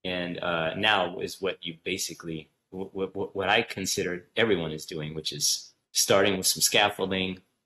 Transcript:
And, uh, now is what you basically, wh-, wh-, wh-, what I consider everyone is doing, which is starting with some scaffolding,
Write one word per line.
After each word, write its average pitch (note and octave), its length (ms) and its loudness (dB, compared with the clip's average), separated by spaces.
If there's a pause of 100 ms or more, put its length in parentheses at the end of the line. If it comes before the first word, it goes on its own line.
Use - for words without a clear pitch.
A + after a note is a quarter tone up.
And, F2+ 380 -4
uh, E2 320 -2
now F#2+ 460 2
is F#2 200 -6
what F#2 240 -4
you E2 200 -8
basically, D#2+ 680 -6 (220)
wh-, F#2+ 200 -8
wh-, F#2+ 200 -4
wh-, G2 220 -6
what F#2+ 140 -2
I A2+ 140 4
consider F2+ 640 -4 (100)
everyone F#2 360 2
is - 120 -10
doing, D#2 300 -8
which D#2 180 -6
is - 400 -2 (200)
starting G2+ 440 6
with F#2 100 -2
some - 140 2
scaffolding, F#2+ 760 2 (280)